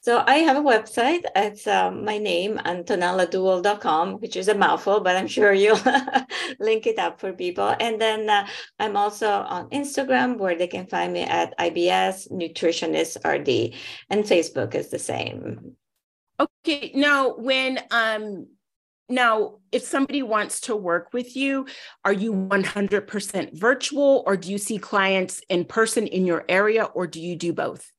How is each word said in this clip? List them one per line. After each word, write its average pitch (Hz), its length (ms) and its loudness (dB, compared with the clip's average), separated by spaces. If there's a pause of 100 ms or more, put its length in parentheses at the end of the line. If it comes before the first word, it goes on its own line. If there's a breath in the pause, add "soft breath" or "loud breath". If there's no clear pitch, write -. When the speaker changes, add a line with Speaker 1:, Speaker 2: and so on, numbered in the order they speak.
Speaker 1:
So 233 240 4
I 269 120 6
have 311 180 6
a 294 60 0
website. 262 600 2 (120)
It's, 208 320 -2
uh, 190 240 2
my 208 260 -4
name, 202 420 -2
antonella 180 680 0
dual 185 320 2
dot 202 200 0
com, 180 400 2
which - 160 -8
is 185 100 -2
a 208 80 4
mouthful, 196 460 2
but 180 160 2
I'm 247 100 -2
sure 208 240 4
you'll 202 320 6
<laughs> 262 760 0
link 220 280 0
it 220 100 -2
up 175 220 -4
for 190 140 -6
people. 185 480 -2
And 226 180 -2
then, 214 300 0
uh, 202 180 2 (320 loud breath)
I'm 208 160 -2
also 208 340 0
on 202 420 -2
Instagram, 262 680 0
where 185 180 0
they 170 120 -2
can 185 200 -8
find 175 240 -2
me 175 120 -2
at 165 360 -2
I 170 120 2
B 175 180 2
S 185 400 0
Nutritionist 165 960 -2
R 147 140 0
D, 135 360 0 (340 loud breath)
and 208 140 2
Facebook 160 500 0
is - 160 -4
the - 100 -8
same. - 760 -8 (640)
Speaker 2:
Okay. - 560 -4
Now, 277 400 2
when, 262 440 0 (120)
um, 214 560 -2 (640)
now, 233 500 2 (140)
if 247 80 0
somebody 277 420 -2
wants 208 380 -2
to 220 160 -4
work 175 340 -2
with 247 240 -6
you, 269 320 -2 (380 loud breath)
are 196 80 4
you 220 180 0
one 190 320 0
hundred 202 420 -2
percent 196 480 -6
virtual, 269 720 2
or 190 120 2
do 170 120 -8
you 202 100 -4
see 208 180 -6
clients 190 720 0
in 175 160 0
person 220 420 0
in 185 180 0
your 170 220 0
area, 208 380 4
or 180 200 -4
do 156 140 -10
you 170 160 -6
do 170 160 -4
both? 151 480 -6